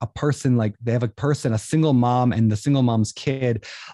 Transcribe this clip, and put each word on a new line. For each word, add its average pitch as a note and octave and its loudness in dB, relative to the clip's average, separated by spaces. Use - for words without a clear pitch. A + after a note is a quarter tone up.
a G#2+ -4
person, C#3 0
like, G#2+ -2
they A#2 -2
have A#2+ 0
a B2 0
person, C#3 -2
a A2 0
single D#3 0
mom B2 2
and A2+ 2
the G#2 0
single C#3 0
mom's A2+ 0
kid B2+ -4